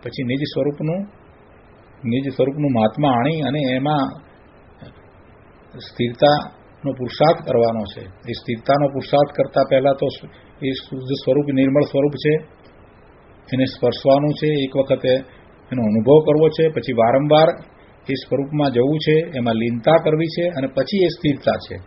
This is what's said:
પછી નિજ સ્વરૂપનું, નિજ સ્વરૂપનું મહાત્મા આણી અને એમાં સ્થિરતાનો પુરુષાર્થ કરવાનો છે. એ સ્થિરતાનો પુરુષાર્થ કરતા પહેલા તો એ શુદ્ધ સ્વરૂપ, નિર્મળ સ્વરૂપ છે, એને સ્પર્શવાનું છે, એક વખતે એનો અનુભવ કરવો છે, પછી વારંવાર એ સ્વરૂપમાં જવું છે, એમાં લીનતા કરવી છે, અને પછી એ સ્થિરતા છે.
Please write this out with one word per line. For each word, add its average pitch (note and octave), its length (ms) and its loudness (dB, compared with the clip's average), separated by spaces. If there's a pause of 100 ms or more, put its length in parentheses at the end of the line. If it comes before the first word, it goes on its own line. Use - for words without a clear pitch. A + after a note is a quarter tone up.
પછી B2+ 200 -10
નિજ B2 160 -2
સ્વરૂપનું, D3+ 600 -4 (1040)
નિજ C3 300 -2
સ્વરૂપનું C#3 380 0
મહાત્મા A#2 360 0
આણી C#3 320 0
અને C#3 340 -2
એમાં C#3 540 -4 (1400)
સ્થિરતાનો - 1200 -2
પુરુષાર્થ D3+ 560 0
કરવાનો A#2 360 0
છે. G2+ 220 -14
એ A2 280 -14
સ્થિરતાનો C#3 540 -2
પુરુષાર્થ C#3+ 480 -2
કરતા C#3 340 0
પહેલા C3+ 240 2
તો C#3 140 -4 (560)
એ C3+ 80 -4
શુદ્ધ C3 320 -10
સ્વરૂપ, C3+ 500 -2
નિર્મળ C3+ 300 4
સ્વરૂપ C#3+ 280 0
છે, D3 220 -2 (1200)
એને C3 120 2
સ્પર્શવાનું C#3 680 0
છે, D3+ 140 -4
એક C#3 280 -2
વખતે C3+ 380 2 (580)
એનો B2+ 100 -4
અનુભવ A2+ 380 4
કરવો D3+ 300 4
છે, D#3+ 200 0
પછી B2+ 240 -6
વારંવાર C#3 540 4 (640)
એ C#3 40 -2
સ્વરૂપમાં C#3 580 -2
જવું C3 260 2
છે, D#3 400 0
એમાં A#2+ 180 0
લીનતા A#2 360 0
કરવી D#3+ 360 2
છે, E3+ 200 -4
અને F3 200 -4
પછી - 300 -2
એ F#3 100 4
સ્થિરતા C#3 440 -2
છે. G#2 240 -6 (120)